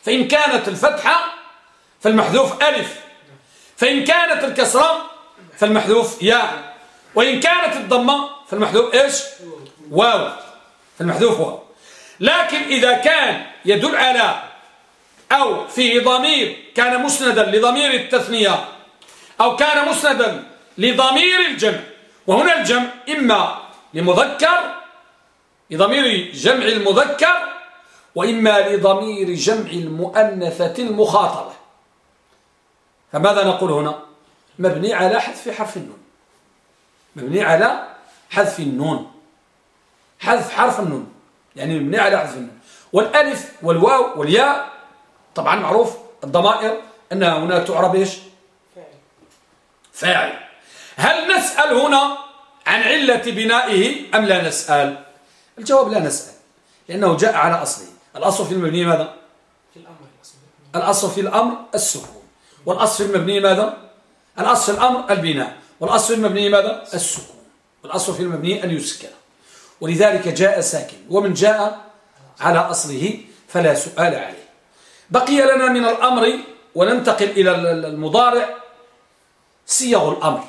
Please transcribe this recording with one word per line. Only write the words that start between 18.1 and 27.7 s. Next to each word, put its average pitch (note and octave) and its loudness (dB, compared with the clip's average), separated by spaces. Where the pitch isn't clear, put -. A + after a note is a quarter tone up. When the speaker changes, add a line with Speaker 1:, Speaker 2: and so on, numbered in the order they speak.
Speaker 1:
أو B3 2
كان D4 2
مسندا B3 0
لضمير C4+ 2
الجمع، A3 0
وهنا D4+ 2
الجمع B3 0
إما A#3+ 0
لمذكر، C4 0
لضمير G#3 0
جمع A#3+ 0
المذكر، C4 2